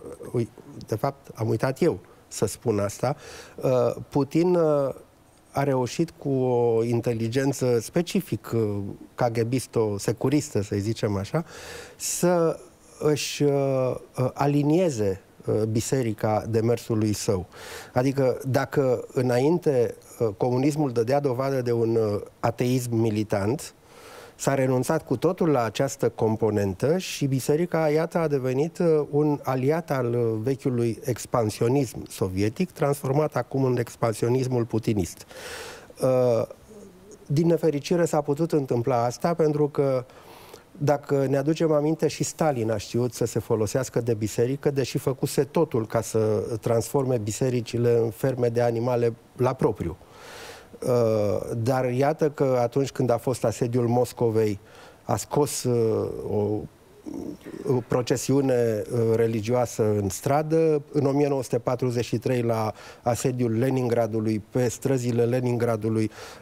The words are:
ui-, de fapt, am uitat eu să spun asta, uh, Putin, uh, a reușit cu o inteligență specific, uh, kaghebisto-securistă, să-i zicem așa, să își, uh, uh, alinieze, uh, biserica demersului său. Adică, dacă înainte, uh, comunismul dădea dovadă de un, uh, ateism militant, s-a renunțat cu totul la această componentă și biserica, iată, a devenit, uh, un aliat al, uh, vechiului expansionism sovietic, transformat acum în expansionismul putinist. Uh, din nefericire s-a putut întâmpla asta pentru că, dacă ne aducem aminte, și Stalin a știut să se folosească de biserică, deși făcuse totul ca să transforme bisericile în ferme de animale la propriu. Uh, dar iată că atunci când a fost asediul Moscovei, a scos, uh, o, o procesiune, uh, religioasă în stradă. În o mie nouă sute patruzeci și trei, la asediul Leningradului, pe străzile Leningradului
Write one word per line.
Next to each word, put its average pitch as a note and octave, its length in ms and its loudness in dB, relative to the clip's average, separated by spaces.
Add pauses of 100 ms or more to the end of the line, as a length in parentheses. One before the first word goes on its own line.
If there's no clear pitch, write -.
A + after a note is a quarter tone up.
(320)
ui-, A#2 180 -2 (360)
de A2+ 100 -4
fapt, - 380 -6
am A2+ 140 -4
uitat B2 320 -2
eu C3+ 180 2 (300)
să - 180 -2
spun G#2+ 320 -2
asta, G2+ 380 -2 (400)
uh, B2 380 2 (140)
Putin, D#3+ 460 2
uh, D3+ 400 2 (560)
a C#3+ 120 -2
reușit C3+ 560 0
cu - 100 -6
o A#2+ 540 2
inteligență A#2+ 960 0
specific, - 760 -4
uh, G#2+ 220 0 (380)
kaghebisto-securistă, A#2 1500 -2
să-i G2+ 180 -2
zicem G#2+ 360 -2
așa, G#2 280 -4 (520)
să E3+ 640 2 (400)
își, D3 440 -2
uh, C3+ 520 2 (240)
uh, B2+ 160 0
alinieze, C#3+ 840 2 (260)
uh, A2 160 0
biserica A2 840 0
demersului A2+ 640 2
său. G2 340 -2 (460)
Adică, C3 540 2
dacă C3 640 0
înainte, B2+ 840 2 (240)
uh, A#2 180 2
comunismul C3+ 560 0
dădea A#2+ 280 2
dovadă C3+ 420 -2
de A#2+ 100 0
un, A2+ 240 2
uh, G#2 240 2 (200)
ateism B2 540 0
militant, A2 800 0 (640)
s-a - 180 0
renunțat C3 520 0
cu C3 100 0
totul F3+ 320 0
la C3 160 4
această B2+ 440 -2
componentă A2 880 0
și - 280 -4
biserica, D#3 640 0
iată, D#3+ 300 0
a D#3+ 100 2
devenit, C#3 500 -2
uh, D#3 320 4
un D3 320 2
aliat C3+ 480 0
al, B2+ 240 0
uh, A2+ 280 0
vechiului A#2+ 640 0
expansionism A#2+ 1040 0
sovietic, G#2 600 -2
transformat C#3+ 680 0
acum C3+ 280 0
în B2+ 140 2
expansionismul B2 840 0
putinist. A2 600 -2 (760)
Uh, B2 440 4 (800)
din D#3+ 200 2
nefericire E3 580 2
s-a D#3 160 0
putut D3 320 -2
întâmpla C3 520 2
asta E3 300 -2
pentru D3+ 340 2
că, C3+ 360 0 (760)
dacă C#3 500 2
ne C3+ 80 2
aducem D#3 360 0
aminte, D3+ 360 2
și - 160 -2
Stalin B2+ 460 0
a A2 60 0
știut A#2+ 380 -2
să - 100 -2
se A#2 140 -4
folosească A2+ 640 0
de A#2 140 0
biserică, A#2+ 560 0
deși C#3 280 -2
făcuse C#3 460 -2
totul C3+ 420 0
ca A#2 140 0
să A2 180 -2 (420)
transforme B2+ 580 0
bisericile A#2+ 800 0
în A2+ 120 2
ferme B2 380 0
de A#2 140 0
animale A#2+ 520 0 (220)
la B2 160 2
propriu. - 440 -2 (880)
Uh, A2 540 2 (160)
dar B2+ 340 0
iată C#3+ 400 2
că C3 320 2
atunci B2+ 280 0
când B2+ 200 0
a A#2+ 60 4
fost A#2+ 280 -2
asediul A#2+ 420 0
Moscovei, A2+ 720 2 (440)
a A#2+ 140 -2
scos, - 480 -2
uh, A2+ 440 2 (220)
o, G#2 80 0 (1400)
o B2 140 0
procesiune, B2 920 0 (100)
uh, B2 80 0 (140)
religioasă A#2 680 0
în G#2 260 2
stradă. D#3 760 2 (100)
În C#3+ 140 2
o C#3 40 4
mie C#3+ 180 4
nouă C#3 140 0
sute B2 160 -2
patruzeci B2 460 -2
și A#2+ 140 -2
trei, B2 240 0
la A2 300 0 (300)
asediul B2 560 0
Leningradului, A2+ 920 0
pe B2+ 180 2
străzile A#2+ 560 0
Leningradului A#2 880 0 (320)